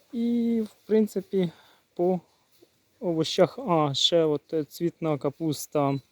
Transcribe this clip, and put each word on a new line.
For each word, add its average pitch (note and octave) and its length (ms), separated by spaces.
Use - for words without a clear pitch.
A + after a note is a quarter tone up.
І, A#3 520
в - 220
принципі, G3 640
по F3+ 260
овощах, E3+ 580
а, D#3+ 360
ще E3 300
от, D3+ 280
е, D#3+ 120
цвітна D#3+ 540
капуста. C#3+ 800